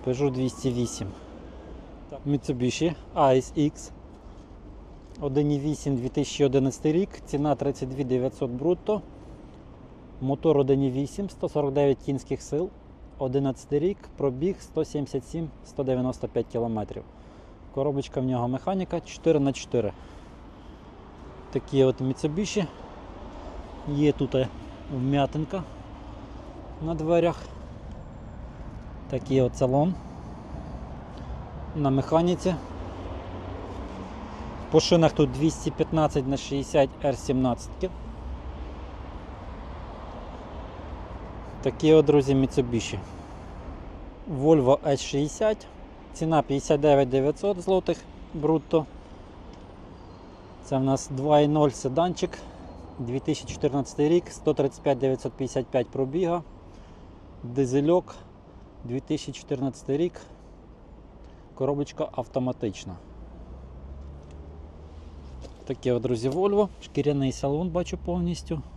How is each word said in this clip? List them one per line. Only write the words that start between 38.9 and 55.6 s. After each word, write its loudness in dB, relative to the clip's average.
Такі 4
от, 10
друзі, 6
Mitsubishi. 2
Volvo 8
S 2
шістдесят. 0
Ціна 2
п'ятдесят 2
дев'ять 8
дев'ятсот 2
злотих 2
брутто. 4
Це 0
в 2
нас 2
два 6
і 6
ноль 6
седанчик. 0
Дві -4
тисячі -4
чотирнадцятий 0
рік, 6
сто 0
тридцять 0
п'ять 2
дев'ятсот 0
п'ятдесят -2